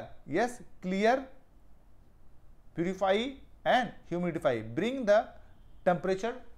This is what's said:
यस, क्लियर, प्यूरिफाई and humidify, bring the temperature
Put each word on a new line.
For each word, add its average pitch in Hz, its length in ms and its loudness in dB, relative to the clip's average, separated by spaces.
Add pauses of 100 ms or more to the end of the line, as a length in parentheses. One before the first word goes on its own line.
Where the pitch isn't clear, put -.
(280)
यस, 190 300 0 (240)
क्लियर, 208 380 2 (1600)
प्यूरिफाई 190 500 2 (400)
and 220 460 0
humidify, 170 420 0 (220)
bring 240 320 0
the 208 100 8 (680)
temperature 190 460 2 (260)